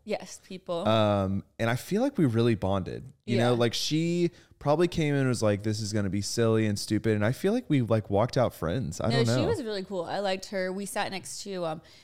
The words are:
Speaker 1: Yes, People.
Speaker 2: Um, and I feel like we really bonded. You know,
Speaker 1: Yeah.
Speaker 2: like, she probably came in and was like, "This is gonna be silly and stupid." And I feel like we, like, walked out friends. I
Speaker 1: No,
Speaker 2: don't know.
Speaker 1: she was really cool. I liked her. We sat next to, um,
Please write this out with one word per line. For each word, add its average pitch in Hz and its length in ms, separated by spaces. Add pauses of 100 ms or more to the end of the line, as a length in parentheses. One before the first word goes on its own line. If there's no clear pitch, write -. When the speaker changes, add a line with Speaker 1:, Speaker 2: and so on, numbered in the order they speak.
Speaker 1:
Yes, - 420
People. 180 400
Speaker 2:
Um, 101 560 (160)
and 117 100
I 120 60
feel 190 260
like 277 160
we 170 80
really 117 300
bonded. 92 480 (220)
You 117 120
know, 120 140
Speaker 1:
Yeah. 120 80
Speaker 2:
like, 117 140
she 170 580 (280)
probably 156 280
came 156 260
in 139 60
and 135 100
was 113 140
like, 104 200
"This 110 180
is 101 100
gonna 104 180
be 101 120
silly 113 440
and 104 140
stupid." 107 360
And 104 100
I 120 80
feel 190 180
like 247 180
we, 143 120
like, 110 280
walked 101 280
out 117 160
friends. 85 480
I - 80
Speaker 1:
No, - 80
Speaker 2:
don't 240 100
know. - 140
Speaker 1:
she - 40
was 427 160
really 214 220
cool. 185 220
I 170 140
liked 190 280
her. 185 240
We 202 140
sat 190 260
next - 320
to, 185 220
um, 160 160 (220)